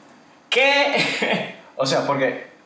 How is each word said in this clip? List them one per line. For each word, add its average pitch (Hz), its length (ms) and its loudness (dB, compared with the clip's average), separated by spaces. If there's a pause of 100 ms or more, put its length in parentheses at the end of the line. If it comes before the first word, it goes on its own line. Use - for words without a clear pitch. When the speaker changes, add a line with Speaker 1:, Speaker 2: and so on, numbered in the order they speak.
(500)
Speaker 1:
¿Qué? - 1040 0 (120)
<laughs> - 100 -20
Speaker 2:
O 139 80 0
sea, 135 220 0
porque 135 400 -2 (180)